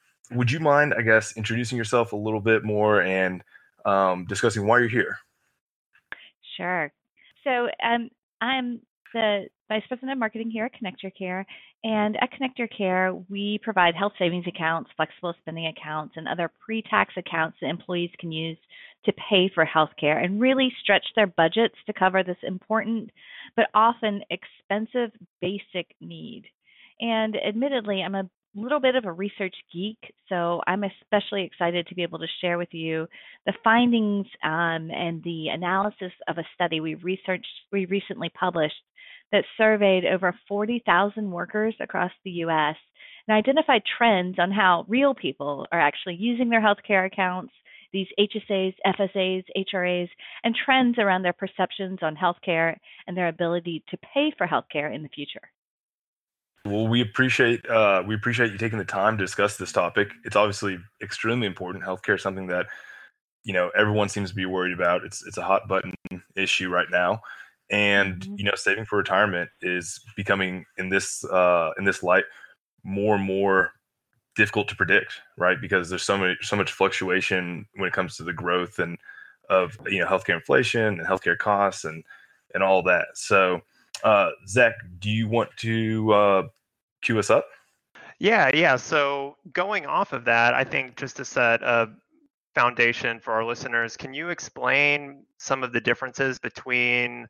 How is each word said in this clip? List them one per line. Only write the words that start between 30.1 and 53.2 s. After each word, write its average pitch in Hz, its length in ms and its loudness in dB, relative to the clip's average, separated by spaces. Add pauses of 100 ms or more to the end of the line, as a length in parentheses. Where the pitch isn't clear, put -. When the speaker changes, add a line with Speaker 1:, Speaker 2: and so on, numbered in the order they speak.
Speaker 2:
so 175 380 -2
I'm 190 160 0
especially 202 640 -2
excited 170 420 -2
to - 80 -18
be 180 80 -4
able 170 160 -6
to 165 80 -10 (140)
share 175 180 0
with 175 140 -6
you 160 340 -4 (400)
the - 160 0
findings, 220 640 4 (160)
um, 165 480 0
and 165 320 -6
the 160 260 -6
analysis 190 640 -2 (140)
of 170 120 -4
a 165 160 -6
study 165 260 -2
we 156 160 -6
researched, 185 500 -6 (240)
we 196 160 -2
recently 190 440 -4
published 165 440 -2 (560)
that 196 140 2 (140)
surveyed 202 480 4
over 180 280 0 (140)
forty 214 380 -4
thousand 202 440 2
workers 208 500 -4
across 180 300 -4 (140)
the 190 60 -10
U 170 200 -4
S 156 260 0 (520)
and 214 80 4
identified 269 460 4 (140)
trends 185 420 2
on 180 120 2
how 185 380 4
real 262 260 2
people 143 560 -6
are 170 100 2
actually 156 340 0
using 233 340 -2
their 226 140 4
healthcare 202 440 2
accounts, 185 460 -4 (400)
these 190 140 -4 (100)
H 202 200 2
S 208 120 -8
As, 190 240 0 (140)
F 190 120 2
S 196 160 0
As, 185 280 -2 (120)
H 190 200 -4
R 185 100 -2
As, 175 240 -2 (360)
and 226 200 0
trends 254 340 4
around 190 260 2
their 175 100 0
perceptions 190 640 -4
on 156 160 -4
healthcare 165 600 0 (300)
and 185 80 -8
their 175 140 0